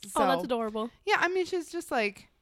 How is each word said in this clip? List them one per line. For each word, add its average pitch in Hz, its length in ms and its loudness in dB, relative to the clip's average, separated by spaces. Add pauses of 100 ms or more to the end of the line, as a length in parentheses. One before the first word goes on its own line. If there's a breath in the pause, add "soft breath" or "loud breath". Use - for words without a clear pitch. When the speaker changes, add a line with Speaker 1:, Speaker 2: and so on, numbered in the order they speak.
Speaker 1:
So, 240 160 0
Speaker 2:
Oh, 196 40 6
that's 180 180 2
adorable. 226 440 -2 (160)
Speaker 1:
yeah, 415 140 4
I 349 100 4
mean, 370 160 0
she's 339 260 -4
just, 339 200 -8
like, 208 400 -2 (120)